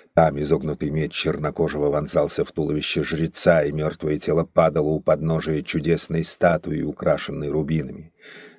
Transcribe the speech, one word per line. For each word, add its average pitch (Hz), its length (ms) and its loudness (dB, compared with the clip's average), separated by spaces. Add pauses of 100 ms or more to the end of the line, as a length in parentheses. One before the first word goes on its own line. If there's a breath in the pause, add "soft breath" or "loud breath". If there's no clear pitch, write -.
(140 soft breath)
Там 76 260 4
изогнутый 73 480 0
меч 76 240 -2
чернокожего 73 800 0
вонзался - 560 0
в - 60 -16
туловище 76 500 -2
жреца, 80 600 2
и 73 80 -2
мертвое 78 440 -2
тело 76 280 0
падало 78 440 2
у 78 120 0
подножия 78 600 0
чудесной 82 640 -2
статуи, 80 560 0
украшенной 73 720 -4
рубинами. 78 640 -4 (440 loud breath)